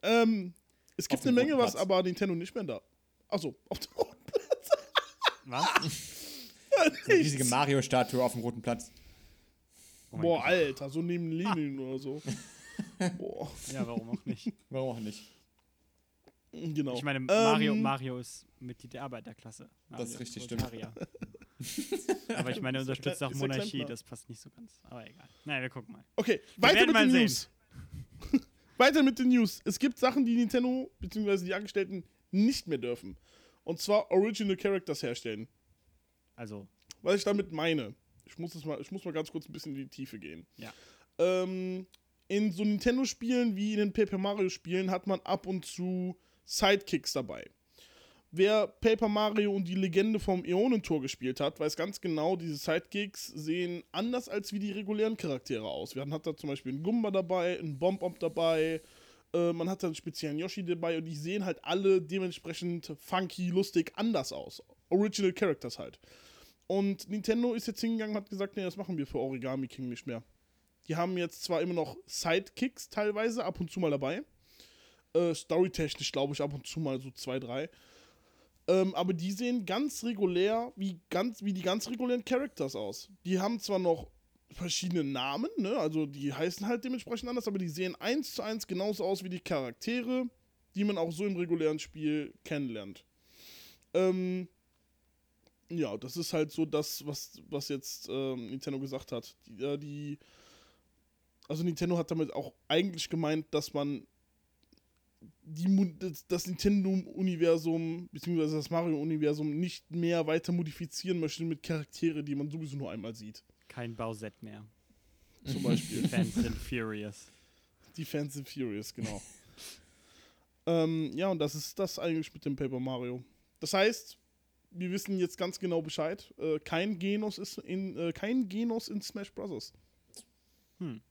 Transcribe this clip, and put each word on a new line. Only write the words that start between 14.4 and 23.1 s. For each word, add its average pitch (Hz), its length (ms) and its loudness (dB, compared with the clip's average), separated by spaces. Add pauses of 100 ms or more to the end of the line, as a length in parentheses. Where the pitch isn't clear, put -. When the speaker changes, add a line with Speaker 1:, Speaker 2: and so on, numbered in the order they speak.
Speaker 2:
Warum 131 260 -4
auch 117 40 -8
nicht? 104 240 -10 (1300)
Speaker 1:
Genau. 151 420 -4
Speaker 3:
Ich 123 80 -4
meine, 139 180 0
Mario, 220 520 6
Speaker 1:
Ähm, 220 100 2
Speaker 3:
Mario 131 360 0
ist - 280 -12 (140)
Mitglied 123 320 -12
der 127 100 -10
Arbeiterklasse. 113 680 -12 (220)
Speaker 2:
Das 123 120 -12
ist 117 120 -4
Speaker 3:
Mario - 60 -12
Speaker 2:
richtig, 120 280 -10
Speaker 3:
Proletarier. 113 440 -4 (680)
Speaker 2:
stimmt. - 680 -4
<laughs> - 80 -2
Speaker 3:
Aber 127 120 0
ich 202 100 -4
meine, 131 180 0
er 135 40 -2
unterstützt 131 400 -2